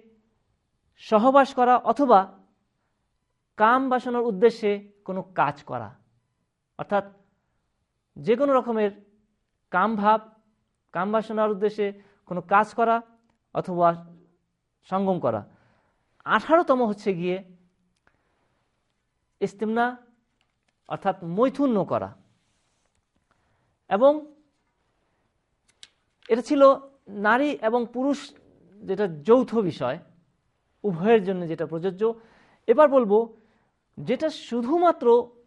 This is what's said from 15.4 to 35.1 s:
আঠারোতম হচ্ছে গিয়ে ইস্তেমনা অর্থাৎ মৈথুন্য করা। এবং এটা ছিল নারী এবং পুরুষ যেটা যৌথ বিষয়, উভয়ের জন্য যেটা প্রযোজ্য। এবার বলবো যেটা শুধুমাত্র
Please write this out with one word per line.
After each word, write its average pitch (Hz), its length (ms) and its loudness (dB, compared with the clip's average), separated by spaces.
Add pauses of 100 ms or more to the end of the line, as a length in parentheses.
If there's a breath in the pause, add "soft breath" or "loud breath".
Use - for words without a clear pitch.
আঠারোতম 254 600 0
হচ্ছে 208 280 -4
গিয়ে 180 300 -6 (2000)
ইস্তেমনা 226 580 -4 (920)
অর্থাৎ 190 360 -6
মৈথুন্য 226 600 -2
করা। 101 300 -6 (1700)
এবং 277 440 0 (2000)
এটা 226 120 0
ছিল 285 200 0 (460)
নারী 214 420 0 (120)
এবং 226 320 -2
পুরুষ 262 400 -4 (480)
যেটা 190 260 -4
যৌথ 214 480 2
বিষয়, 160 440 -4 (840)
উভয়ের 202 400 2
জন্য 180 240 -6
যেটা 160 180 -6
প্রযোজ্য। 185 480 -4 (540 soft breath)
এবার 294 220 6
বলবো 226 480 2 (600 soft breath)
যেটা 240 320 -4
শুধুমাত্র 247 1040 0 (160)